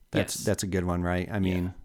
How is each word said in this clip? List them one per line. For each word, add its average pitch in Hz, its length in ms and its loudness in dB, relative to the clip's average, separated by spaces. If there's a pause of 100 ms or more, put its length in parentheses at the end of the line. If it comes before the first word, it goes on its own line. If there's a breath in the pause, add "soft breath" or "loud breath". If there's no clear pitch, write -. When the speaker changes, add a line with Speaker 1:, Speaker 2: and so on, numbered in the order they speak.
(120)
Speaker 1:
That's, - 260 0
Speaker 2:
Yes. - 80 -8
Speaker 1:
that's 104 180 2
a 101 40 -4
good 90 180 0
one, 90 160 2
right? 90 280 0
I - 40 -6
Speaker 2:
Yeah. 104 60 0
Speaker 1:
mean, 92 340 2 (120)